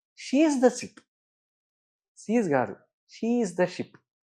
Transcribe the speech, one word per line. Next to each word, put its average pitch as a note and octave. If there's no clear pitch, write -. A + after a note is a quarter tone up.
she D4+
is D4
the B3
ship. -
She A3+
is E3+
కాదు, C3
she A#3+
is F#3
the F3+
ship. -